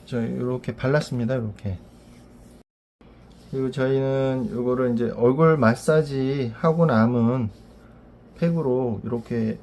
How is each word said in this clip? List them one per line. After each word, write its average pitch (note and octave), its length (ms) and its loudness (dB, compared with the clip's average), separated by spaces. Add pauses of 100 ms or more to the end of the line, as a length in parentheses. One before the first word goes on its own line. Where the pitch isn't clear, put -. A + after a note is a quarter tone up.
저희 A#2 220 -4
이렇게 B2 500 -6
발랐습니다. C3 580 -2
이렇게. G#2 440 -6 (1700)
그리고 C3 200 -4
저희는 C3+ 800 0
요거를 B2 420 0
이제 A#2 200 0
얼굴 C3+ 440 4
마사지 C3+ 960 0
하고 E3 300 2
남은 A#2+ 640 2 (880)
팩으로 C3 680 0
이렇게 A2+ 600 -4